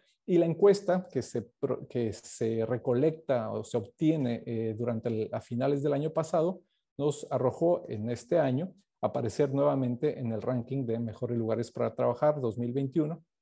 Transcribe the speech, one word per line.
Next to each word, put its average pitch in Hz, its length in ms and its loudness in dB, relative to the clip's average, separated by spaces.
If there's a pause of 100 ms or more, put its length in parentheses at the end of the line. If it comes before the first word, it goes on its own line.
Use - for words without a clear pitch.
(240)
Y 175 140 2
la 170 80 6
encuesta 185 640 4
que 127 80 -2
se 117 220 -4
pro-, - 440 -4
que 117 280 -2
se 113 500 -2
recolecta 123 880 0
o 107 120 -4
se - 120 -4
obtiene, 123 720 0
eh, 113 320 -2
durante 117 320 -2
el, 110 200 -2
a 113 120 -6
finales 139 400 0
del 147 100 0
año 151 180 0
pasado 165 520 0 (340)
nos 143 340 -2
arrojó 135 580 2
en 110 200 -4
este 123 300 0
año 139 340 0 (300)
aparecer 127 500 0
nuevamente 139 640 2
en 117 140 -4
el 107 80 -4
ranking 123 460 -2
de 113 120 0
mejores 120 380 -4
lugares 113 340 -2
para 117 240 -2
trabajar 135 460 2
dos 113 160 -2
mil 120 160 -4
veintiuno, 151 500 -2 (200)